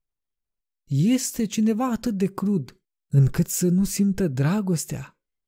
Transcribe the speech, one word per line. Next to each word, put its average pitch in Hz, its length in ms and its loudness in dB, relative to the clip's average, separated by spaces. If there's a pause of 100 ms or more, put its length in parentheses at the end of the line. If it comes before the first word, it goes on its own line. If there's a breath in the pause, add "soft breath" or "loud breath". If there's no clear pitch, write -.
(840)
Este 226 600 0
cineva 226 460 0
atât 226 220 -4
de 190 120 0
crud 190 540 -4 (280)
încât 139 400 4
să - 220 0
nu 185 140 4
simtă 196 440 0
dragostea, 156 920 -2 (280)